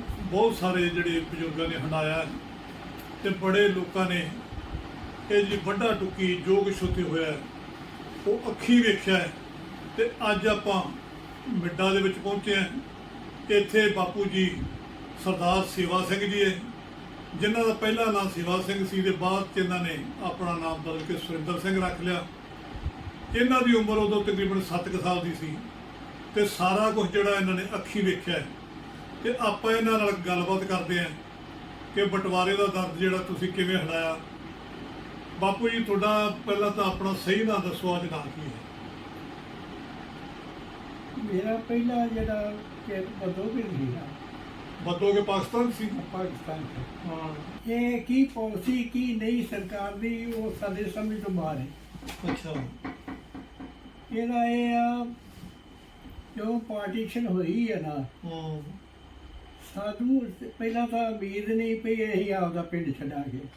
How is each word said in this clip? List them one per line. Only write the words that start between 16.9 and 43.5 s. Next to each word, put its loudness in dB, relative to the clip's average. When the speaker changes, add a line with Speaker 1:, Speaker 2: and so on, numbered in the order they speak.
Speaker 1:
ਜਿਨ੍ਹਾਂ 4
ਦਾ 4
ਪਹਿਲਾ 2
ਨਾਂ 2
ਸੇਵਾ 0
ਸਿੰਘ 0
ਸੀ 0
ਤੇ 4
ਬਾਅਦ 2
'ਚ -4
ਇਹਨਾਂ 2
ਨੇ -4
ਆਪਣਾ -2
ਨਾਮ -2
ਬਦਲ -4
ਕੇ 0
ਸੁਰਿੰਦਰ -2
ਸਿੰਘ 2
ਰੱਖ -2
ਲਿਆ। -2
ਇਹਨਾਂ 6
ਦੀ 6
ਉਮਰ 6
ਉਦੋਂ 4
ਤਕਰੀਬਨ 2
ਸੱਤ -2
ਕੁ -2
ਸਾਲ 2
ਦੀ -2
ਸੀ -6
ਤੇ 6
ਸਾਰਾ 4
ਕੁਛ 2
ਜਿਹੜਾ 4
ਇਹਨਾਂ 4
ਨੇ 0
ਅੱਖੀਂ -2
ਵੇਖਿਆ 2
ਹੈ। -2
ਤੇ 2
ਆਪਾਂ 2
ਇਹਨਾਂ 6
ਨਾਲ 4
ਗੱਲਬਾਤ 0
ਕਰਦੇ 0
ਹਾਂ 2
ਕਿ 4
ਬਟਵਾਰੇ 4
ਦਾ 4
ਦਰਦ 0
ਜਿਹੜਾ 4
ਤੁਸੀਂ -2
ਕਿਵੇਂ 2
ਹੰਢਾਇਆ। 0
ਬਾਪੂ 2
ਜੀ, 0
ਤੁਹਾਡਾ 2
ਪਹਿਲਾਂ 2
ਤਾਂ 0
ਆਪਣਾ 0
ਸਹੀ 2
ਨਾਂ 4
ਦੱਸੋ, 0
ਅੱਜ -4
ਨਾਂ -4
ਕੀ -8
ਹੈ? -8
Speaker 2:
ਮੇਰਾ 2
ਪਹਿਲਾ 2
ਜਿਹੜਾ 0
ਕਿ -4
ਬਦੋਗੇ -2